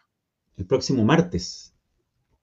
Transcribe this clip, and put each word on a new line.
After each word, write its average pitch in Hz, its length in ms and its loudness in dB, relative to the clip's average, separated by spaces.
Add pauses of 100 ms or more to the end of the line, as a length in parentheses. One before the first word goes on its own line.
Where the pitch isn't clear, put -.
(580)
El 92 100 -6
próximo 127 360 2
martes, - 680 -2 (680)